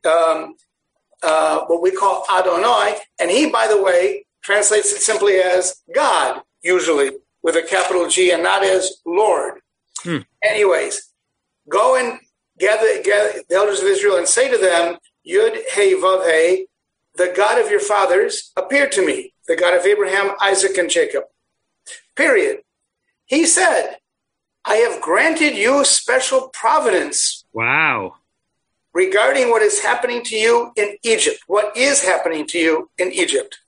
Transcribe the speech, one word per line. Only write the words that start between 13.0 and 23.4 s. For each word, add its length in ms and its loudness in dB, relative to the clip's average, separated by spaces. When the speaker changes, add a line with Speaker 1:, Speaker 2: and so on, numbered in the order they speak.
Speaker 1:
gather 480 0
the 60 0
elders 260 0
of 60 0
Israel 280 2
and 120 0
say 220 2
to 80 0
them, 420 0
Yud 420 0
Hey 260 2
Vav 280 0
Hey, 440 2
the 120 0
God 320 0
of 100 0
your 100 2
fathers 760 0
appeared 380 -2
to 120 2
me, 280 -6
the 80 0
God 180 2
of 120 0
Abraham, 540 0
Isaac, 380 0
and 120 0
Jacob. 360 -2
Period. 480 0
He 200 2